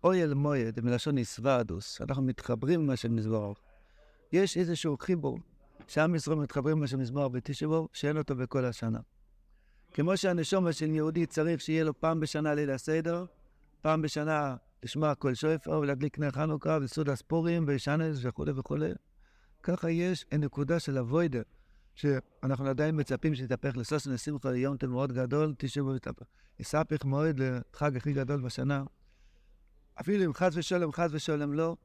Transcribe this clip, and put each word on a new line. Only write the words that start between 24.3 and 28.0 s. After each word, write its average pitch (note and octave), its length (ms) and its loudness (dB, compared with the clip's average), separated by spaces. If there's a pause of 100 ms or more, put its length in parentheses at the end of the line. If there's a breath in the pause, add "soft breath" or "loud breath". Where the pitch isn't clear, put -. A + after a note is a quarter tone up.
ליום C3 260 0
טוב B2+ 140 -4
מאוד C3 220 -2
גדול, C3+ 460 0
תשעה C#3+ 260 -2
באב C3+ 120 -2
יתהפך, B2 300 -10 (340 soft breath)
יספך D3+ 440 0
מאוד C#3 360 2
לחג C3 560 -2
הכי D3 160 -2